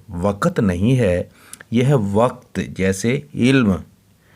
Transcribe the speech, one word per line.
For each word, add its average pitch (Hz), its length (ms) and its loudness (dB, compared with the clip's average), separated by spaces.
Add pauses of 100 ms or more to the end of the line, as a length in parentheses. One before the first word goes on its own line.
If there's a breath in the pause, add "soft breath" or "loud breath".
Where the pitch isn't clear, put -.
वक़त 101 500 -2
नहीं 104 360 2
है, 92 340 0 (440 loud breath)
यह 123 140 2
है 147 80 4
वक्त, 107 640 -2
जैसे 95 760 -4
इल्म, 107 480 2 (520 soft breath)